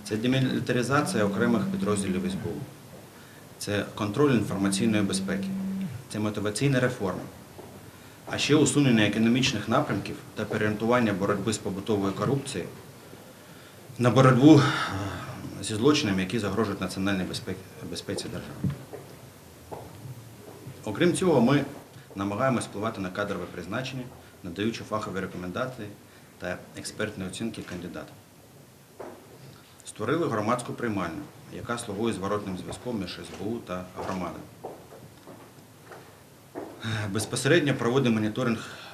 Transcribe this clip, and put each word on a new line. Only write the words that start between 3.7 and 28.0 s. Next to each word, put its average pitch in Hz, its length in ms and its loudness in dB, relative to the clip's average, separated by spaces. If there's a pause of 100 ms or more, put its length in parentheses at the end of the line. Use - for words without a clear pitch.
контроль 135 360 4
інформаційної 104 720 2
безпеки, 95 440 -2 (640)
це 110 100 -6
мотиваційна 107 600 0
реформа, 98 420 0 (1080)
а 104 60 -2
ще 139 180 4
усунення 135 500 6
економічних 110 640 2
напрямків 123 460 2 (200)
та 107 100 -4
переорієнтування 107 680 2
боротьби 98 400 0
з - 40 -2
побутовою 98 560 -2
корупцією 101 560 -2 (1300)
на 120 100 6
боротьбу, 131 460 10
е, 139 60 10 (1000)
зі 110 120 -4
злочинами, 107 460 4
які 92 180 0
загрожують 101 420 0
національній 95 420 0
безпеці, 87 360 -6 (300)
безпеці - 340 -8
держави. - 520 -6 (2000)
Окрім 135 260 2
цього, 160 280 4
ми 135 240 6 (500)
намагаємось 101 500 0
впливати 104 360 -6
на 92 80 -4
кадрове 95 360 -4
призначення, 127 580 -8 (400)
надаючи 104 400 -2
фахові 104 360 -4
рекомендації 92 680 -6 (500)
та 90 200 -6 (200)
експертні 101 480 -6
оцінки 104 360 -6
кандидатам. 82 540 -10 (1700)